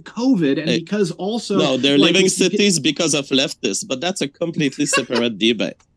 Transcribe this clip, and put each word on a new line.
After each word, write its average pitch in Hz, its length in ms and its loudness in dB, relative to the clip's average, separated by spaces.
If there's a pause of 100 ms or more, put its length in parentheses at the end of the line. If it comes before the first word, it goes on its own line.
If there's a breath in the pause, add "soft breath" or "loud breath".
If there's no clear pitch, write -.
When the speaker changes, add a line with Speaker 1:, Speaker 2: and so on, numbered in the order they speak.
Speaker 1:
covid 196 540 0
and 147 80 -6
Speaker 2:
Hey, 120 120 2
Speaker 1:
because 196 320 -2
also, 208 480 -4
Speaker 2:
no, 135 180 2
they're 143 220 2
Speaker 1:
like, 165 140 4
Speaker 2:
leaving 190 120 4
Speaker 1:
it's 185 140 0
beca- 185 120 4
Speaker 2:
cities 202 280 2
because 151 340 -2
of 139 140 -2
leftists, 131 600 -2
but 131 140 -6
that's 180 200 -4
a 143 60 -4
completely 147 600 -4
separate 120 500 -2
Speaker 1:
<laughs> 104 80 0
Speaker 2:
debate. 107 300 0 (220)